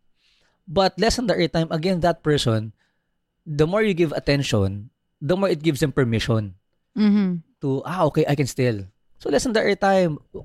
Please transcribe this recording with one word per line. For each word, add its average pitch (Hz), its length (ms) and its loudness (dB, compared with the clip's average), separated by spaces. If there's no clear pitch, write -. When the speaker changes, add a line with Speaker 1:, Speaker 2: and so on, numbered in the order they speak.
Speaker 1:
But 185 320 0
lessen 226 300 0
the 175 80 2
airtime, 165 340 0
again, 170 320 -2
that 170 200 0
person, 113 540 0
the 156 220 0
more 196 180 0
you 214 100 2
give 160 200 0
attention, 113 800 -2
the 160 180 -2
more 196 140 0
it 170 120 -2
gives 151 200 -2
them 147 100 0
permission 110 640 0
Speaker 2:
Mm-hmm. 202 720 0
Speaker 1:
to, 135 200 -2
"Ah, 180 220 -4
okay, 156 220 2
I 143 80 2
can 143 100 0
still." 120 380 -2
So, - 140 -8
lessen 254 240 0
the 214 80 2
airtime. 190 560 2